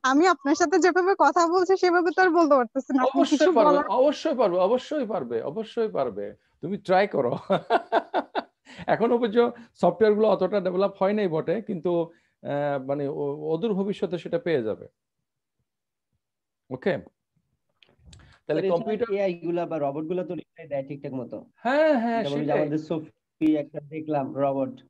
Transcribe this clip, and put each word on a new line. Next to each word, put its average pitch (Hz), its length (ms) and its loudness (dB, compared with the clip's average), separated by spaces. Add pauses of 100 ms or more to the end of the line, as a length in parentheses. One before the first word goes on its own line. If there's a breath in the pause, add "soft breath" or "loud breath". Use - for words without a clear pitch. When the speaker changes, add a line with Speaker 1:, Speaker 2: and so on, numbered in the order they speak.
Speaker 1:
আমি 269 220 4
আপনার 320 300 2
সাথে 339 220 2
যেভাবে 359 380 4
কথা 320 300 4
বলছি 359 280 2
সেভাবে 359 360 2
তো 311 120 -2
আর 370 80 4
বলতে 320 240 4
পারতেছি 262 380 0
না। 262 100 2
আপনি 269 180 0
Speaker 2:
অবশ্যই - 80 4
Speaker 1:
কিছু 302 240 4
Speaker 2:
পারবে, 233 120 6
Speaker 1:
বলার 294 280 4
Speaker 2:
অবশ্যই 277 440 2
পারবে, 202 220 2
অবশ্যই 247 480 0
পারবে, 143 360 -6
অবশ্যই 214 480 -6
পারবে। 120 340 -4 (340)
তুমি 180 200 -6
ট্রাই 185 280 2
করো। 131 260 -2
<laughs> - 1200 -2 (360 loud breath)
এখনো 226 320 2
পর্যন্ত 240 300 2 (280 loud breath)
সফটওয়্যারগুলো 208 520 2
অতটা 196 320 0
ডেভেলপ 185 360 -2
হয় 196 180 0
নাই 208 140 0
বটে, 156 340 -2
কিন্তু, 185 280 -4 (520 soft breath)
আহ, 143 340 -4 (100)
মানে, 143 260 -2
অ-, 147 340 -6
অদূর 165 280 -2
ভবিষ্যতে 190 440 -4
সেটা 170 200 -6
পেয়ে 160 240 0
যাবে। 101 240 -6 (1800)
ওকে? 185 220 -2 (1500 soft breath)
তাহলে 160 220 -2
Speaker 3:
স্যার, - 20 -2
এছাড়া 190 80 2
Speaker 2:
কম্পিউটার 214 360 -2
Speaker 3:
এআই 196 300 -2
গুলা 170 280 -4
বা 165 100 -6
রোবট 143 300 -4
গুলা 180 180 -4
তো 180 100 -10
রিপ্লাই 160 340 -14
দেয় 139 160 -6
ঠিকঠাক 143 280 -12
মতো। 120 240 -10 (220)
Speaker 2:
হ্যাঁ, 302 400 2
হ্যাঁ, 233 240 -2
Speaker 3:
যেমন 143 160 -2
যে 147 40 -2
Speaker 2:
সেটাই। 143 100 -2
Speaker 3:
আমাদের 151 280 0
সোফি - 760 -6
একটা 147 300 -6
দেখলাম 151 480 -4
রোবট 135 400 -2 (160)